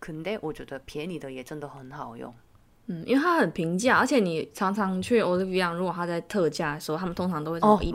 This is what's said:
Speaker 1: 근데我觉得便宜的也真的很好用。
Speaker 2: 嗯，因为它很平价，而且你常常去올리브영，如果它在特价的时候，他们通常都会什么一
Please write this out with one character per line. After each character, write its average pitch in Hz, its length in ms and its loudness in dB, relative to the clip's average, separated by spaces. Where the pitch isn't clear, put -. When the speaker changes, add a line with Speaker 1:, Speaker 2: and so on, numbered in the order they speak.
Speaker 1:
근 160 220 -10
데 202 200 -4
我 151 100 -4
觉 139 120 -12
得 135 160 -10
便 151 300 -8
宜 165 80 -8
的 139 120 -10
也 131 120 -10
真 151 160 -10
的 143 100 -10
很 135 220 -16
好 127 260 -12
用。 123 180 -12
Speaker 2:
嗯， 165 180 -6
因 226 100 4
为 277 60 4
它 339 160 4
很 202 140 4
平 170 260 -2
价， 226 180 4
而 202 100 4
且 277 120 4
你 170 340 0
常 196 220 0
常 190 260 0
去 220 220 4
올 180 160 2
리 190 60 0
브 190 60 -4
영， 180 220 2
如 175 120 -2
果 180 100 0
它 175 100 -4
在 175 180 -2
特 170 280 2
价 147 240 -2
的 156 60 -8
时 - 100 -6
候， 156 80 0
他 185 80 -2
们 170 80 -4
通 180 160 0
常 156 120 -2
都 156 100 -4
会 165 80 -4
什 214 60 4
么 214 160 10
一 170 120 0